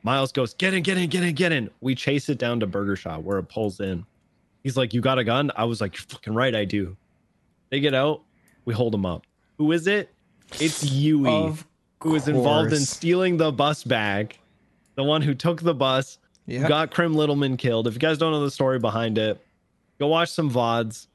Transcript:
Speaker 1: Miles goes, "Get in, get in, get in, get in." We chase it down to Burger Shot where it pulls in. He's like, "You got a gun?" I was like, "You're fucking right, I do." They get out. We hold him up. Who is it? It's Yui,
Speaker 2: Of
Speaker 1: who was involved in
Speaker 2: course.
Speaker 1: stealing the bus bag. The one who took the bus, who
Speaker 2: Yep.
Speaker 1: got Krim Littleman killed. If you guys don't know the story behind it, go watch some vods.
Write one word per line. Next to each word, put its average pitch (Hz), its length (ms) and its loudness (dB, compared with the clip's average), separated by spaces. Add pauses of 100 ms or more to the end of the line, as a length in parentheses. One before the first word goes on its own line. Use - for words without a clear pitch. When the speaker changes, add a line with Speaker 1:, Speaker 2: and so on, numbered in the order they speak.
Speaker 1:
Miles 131 300 0
goes, 127 220 -2
"Get 190 200 0
in, 185 80 0
get 185 160 0
in, 180 100 0
get 180 140 0
in, 175 120 0
get 170 180 2
in." 123 180 -2 (100)
We 127 140 0
chase 139 340 0
it 139 100 0
down 120 220 0
to 107 60 0
Burger 98 300 -2
Shot 80 260 -8
where 98 160 -2
it 90 100 -6
pulls 104 320 -4
in. 95 240 -4 (580)
He's 127 140 -4
like, 123 180 0
"You 120 60 2
got 131 180 2
a 120 60 0
gun?" 131 320 0
I 110 80 0
was 117 160 -2
like, 101 160 -4
"You're - 100 -14
fucking - 280 -10
right, 123 200 2
I 104 100 0
do." 95 320 -4 (720)
They 139 100 -2
get 139 140 2
out. 147 280 0 (420)
We 117 100 -4
hold 117 200 0
him 98 120 -2
up. 85 180 -6 (340)
Who 151 140 2
is 170 140 0
it? 202 240 0 (500)
It's 151 240 -2
Yui, 143 460 2
Speaker 2:
Of 156 360 0 (360)
Speaker 1:
who 160 80 0
was 147 180 2
involved 147 440 4
in 151 60 2
Speaker 2:
course. 135 100 0
Speaker 1:
stealing 180 480 0
the 156 160 2
bus 147 320 0
bag. 107 540 0 (560)
The 135 100 -2
one 151 180 2
who 143 120 2
took 160 280 -2
the 165 120 2
bus, 135 440 0 (280)
who 123 80 -10
Speaker 2:
Yep. 139 140 0
Speaker 1:
got 151 220 2
Krim 170 240 0
Littleman 143 440 0
killed. 113 280 0
If 110 80 -2
you 117 60 -8
guys 156 180 0
don't 160 140 0
know 151 100 -2
the 143 80 -2
story 131 280 0
behind 113 400 -2
it, 107 260 -2 (540)
go 143 80 -2
watch 165 240 2
some 151 200 -2
vods. 117 640 0